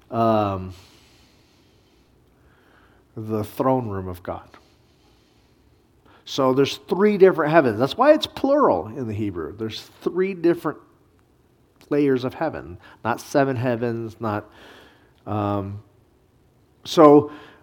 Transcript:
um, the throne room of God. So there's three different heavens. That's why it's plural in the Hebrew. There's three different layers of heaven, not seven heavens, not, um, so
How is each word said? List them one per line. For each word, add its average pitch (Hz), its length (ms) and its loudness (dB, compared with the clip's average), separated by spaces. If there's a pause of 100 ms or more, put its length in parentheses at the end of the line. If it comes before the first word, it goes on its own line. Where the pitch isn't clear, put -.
(100)
um, 104 640 -2 (2500)
the 110 280 -4
throne 131 440 -2
room 95 200 -8
of 90 140 -14
God. - 260 -12 (1800)
So 131 300 0
there's 135 220 0
three 202 420 0
different 165 320 4
heavens. 135 280 4
That's 135 180 -2
why 285 160 4
it's 311 140 2
plural 240 600 0
in 117 220 -10
the 107 60 -6
Hebrew. 98 420 -6
There's 110 240 -10 (220)
three 190 320 -2
different 170 440 -2 (1080)
layers 143 340 2
of 127 120 -6
heaven, 90 440 -8 (260)
not 117 160 -2
seven 135 360 0
heavens, 117 640 -4
not, 107 280 -4 (800)
um, 101 560 -6 (1000)
so 147 480 6 (300)